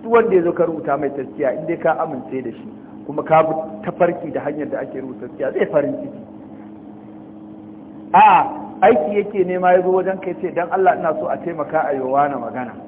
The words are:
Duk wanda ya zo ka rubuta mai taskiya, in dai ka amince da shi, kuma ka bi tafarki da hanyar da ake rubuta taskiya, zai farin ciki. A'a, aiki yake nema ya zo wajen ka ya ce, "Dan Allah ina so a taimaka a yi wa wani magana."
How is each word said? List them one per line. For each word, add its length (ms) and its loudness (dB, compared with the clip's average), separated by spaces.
Duk 80 -2
wanda 240 6
ya 80 8
zo 100 2
ka 120 2
rubuta 320 -2
mai 120 -2
taskiya, 500 -4
in 60 -8
dai 120 -2
ka 260 2
amince 400 -8
da 80 -8
shi, 160 -16
kuma 180 -6
ka 200 4
bi 100 0
tafarki 460 0
da 100 -4
hanyar 280 -6
da 100 -6
ake 200 -10
rubuta 280 -12
taskiya, 260 -6
zai 120 2
farin 360 0
ciki. 180 -12
A'a, 320 8
aiki 360 4
yake 260 0
nema 300 2
ya 80 6
zo 100 2
wajen 280 0
ka 100 -8
ya 120 -6
ce, 100 -4
"Dan 200 -2
Allah 280 4
ina 200 0
so 100 -4
a 80 -2
taimaka 500 -2
a 60 0
yi 60 -2
wa 100 -4
wani 140 0
magana." 380 -8